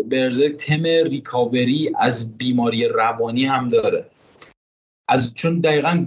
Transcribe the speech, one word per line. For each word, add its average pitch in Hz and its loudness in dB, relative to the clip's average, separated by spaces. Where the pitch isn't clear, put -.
برزرک 131 0
تم 151 -2
ریکاوری 139 0
از 117 -2
بیماری 120 0
روانی 117 0
هم 127 0
داره. - 0
از، 120 0
چون 170 -2
دقیقاً 160 2